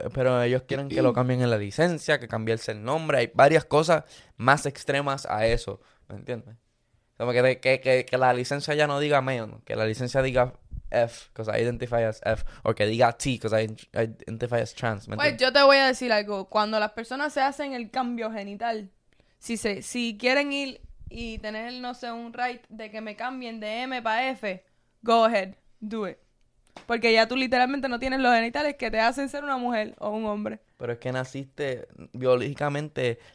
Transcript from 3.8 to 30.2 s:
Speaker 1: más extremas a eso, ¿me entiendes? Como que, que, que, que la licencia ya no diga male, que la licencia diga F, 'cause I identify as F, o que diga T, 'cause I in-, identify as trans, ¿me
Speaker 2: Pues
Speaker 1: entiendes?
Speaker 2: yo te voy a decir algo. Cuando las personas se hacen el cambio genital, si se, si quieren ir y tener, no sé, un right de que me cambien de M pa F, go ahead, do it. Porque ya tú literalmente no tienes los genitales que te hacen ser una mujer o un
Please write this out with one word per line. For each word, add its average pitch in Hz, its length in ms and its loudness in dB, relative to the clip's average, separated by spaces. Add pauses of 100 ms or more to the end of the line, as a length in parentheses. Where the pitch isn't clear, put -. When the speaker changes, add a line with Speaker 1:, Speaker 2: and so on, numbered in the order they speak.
Speaker 1:
más 139 300 4
extremas 139 580 -2
a 107 220 0
eso, 113 340 0 (280)
¿me 98 80 -14
entiendes? 113 400 -12 (600)
Como 120 120 0
que, 127 300 4
que, 131 200 2
que, 127 240 4
que 127 140 0
la 127 140 6
licencia 143 420 -2
ya 151 140 4
no 143 100 -2
diga 147 220 2
male, 127 260 -2 (180)
que 110 120 -6
la 110 80 0
licencia 123 380 0
diga 123 320 2 (360)
F, - 420 0
'cause 110 240 -8
I 113 60 2
identify 117 400 0
as 110 220 -2
F, 110 180 0 (220)
o 110 100 2
que 104 120 2
diga 117 260 4
T, 127 260 -2
'cause 107 140 -2 (100)
I 110 40 -2
in-, 110 100 -10 (160)
identify 113 680 -4
as 117 140 -6
trans, 107 320 -4
¿me 104 80 -8
Speaker 2:
Pues 285 140 0
Speaker 1:
entiendes? 247 180 0
Speaker 2:
yo 254 140 4
te 277 40 8
voy 277 120 10
a 277 100 6
decir 254 260 0
algo. 208 360 -2
Cuando 214 320 0
las 214 120 -2
personas 269 400 -6
se 285 80 -2
hacen 277 340 -2
el 240 180 -10
cambio 240 400 -4
genital, 208 580 -8 (480)
si 233 180 -6
se, 208 260 -4
si 233 360 -4
quieren 277 340 2
ir 277 280 -6 (300)
y 226 280 -10
tener, 220 360 -8
no 247 200 -10
sé, 240 160 -10
un 233 220 -12
right 240 360 -6
de 220 220 -16
que 220 100 -12
me 214 140 -12
cambien 233 460 -10
de 214 220 -6
M 254 200 -6
pa 226 260 0
F, 202 360 -6 (380)
go 226 220 6
ahead, 196 300 0 (240)
do 214 300 -6
it. 147 80 -10 (680)
Porque 233 260 2
ya 220 160 6
tú 254 80 -2
literalmente 254 540 2
no 240 80 -4
tienes 262 220 -2
los 247 140 6
genitales 277 420 0
que 226 140 -6
te 220 80 -2
hacen 247 300 0
ser 285 160 -8
una 269 140 -2
mujer 240 400 -2
o 208 100 -6
un 220 160 -4